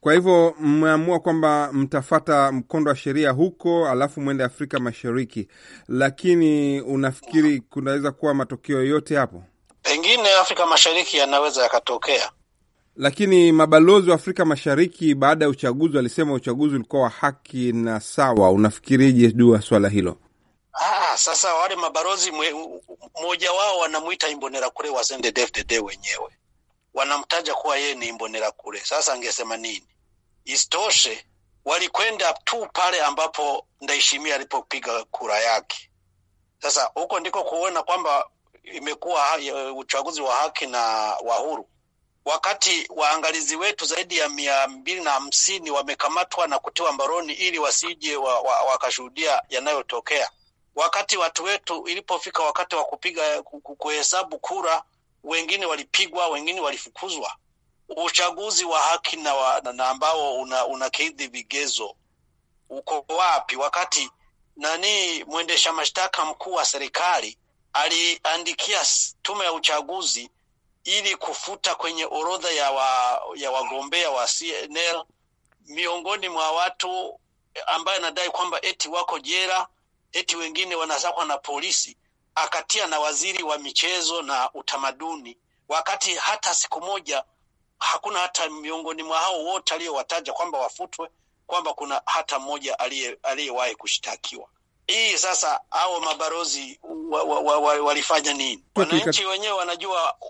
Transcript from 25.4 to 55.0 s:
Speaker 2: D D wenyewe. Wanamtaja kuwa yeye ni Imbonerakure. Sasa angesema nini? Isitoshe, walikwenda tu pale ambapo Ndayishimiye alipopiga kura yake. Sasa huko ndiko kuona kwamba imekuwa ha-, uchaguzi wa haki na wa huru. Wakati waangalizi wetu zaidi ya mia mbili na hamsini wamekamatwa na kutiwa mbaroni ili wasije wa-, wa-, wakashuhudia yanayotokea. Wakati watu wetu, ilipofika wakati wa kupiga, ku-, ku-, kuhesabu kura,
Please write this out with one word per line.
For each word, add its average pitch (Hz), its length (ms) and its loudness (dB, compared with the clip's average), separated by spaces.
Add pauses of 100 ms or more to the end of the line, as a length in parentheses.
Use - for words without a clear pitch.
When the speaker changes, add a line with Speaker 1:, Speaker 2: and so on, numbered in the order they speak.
Speaker 2:
D - 120 -6
D 117 160 0
wenyewe. - 580 -8 (560)
Wanamtaja 147 600 -2
kuwa 147 240 -2
yeye 143 180 -2
ni 120 120 -8
Imbonerakure. 110 720 -6
Sasa 147 340 -2
angesema 117 440 -6
nini? 113 300 -10 (580)
Isitoshe, 139 800 0 (400)
walikwenda 180 680 0
tu - 400 -4
pale 180 280 2
ambapo 147 640 -2 (140)
Ndayishimiye 143 540 0
alipopiga 127 680 -4
kura 107 360 -4
yake. 113 500 -2 (720)
Sasa 143 320 0
huko 185 260 -4
ndiko 175 240 -4
kuona 170 400 -2
kwamba 160 460 0 (340)
imekuwa 147 580 -4
ha-, 139 540 -2
uchaguzi 139 460 -4
wa 131 140 0
haki 151 320 0
na 123 140 -2 (440)
wa 117 100 2
huru. 147 340 -4 (560)
Wakati 170 720 0
waangalizi 156 600 0
wetu 185 300 -2
zaidi 175 320 -2
ya 151 120 0
mia 143 380 0
mbili 143 360 -8
na 151 80 0
hamsini 143 600 0
wamekamatwa 147 760 -2
na 139 120 0
kutiwa 165 340 -2
mbaroni 147 400 -2
ili 180 260 -2
wasije 151 560 -2
wa-, 131 260 0
wa-, 127 200 0
wakashuhudia 131 880 -2
yanayotokea. 131 800 -2 (460)
Wakati 196 420 0
watu 165 260 -2
wetu, 190 440 -4
ilipofika 175 560 -4
wakati 170 320 -2
wa 156 80 0
kupiga, 160 600 -4
ku-, - 160 -18
ku-, 285 160 -18
kuhesabu 185 640 -2
kura, 165 440 -2 (400)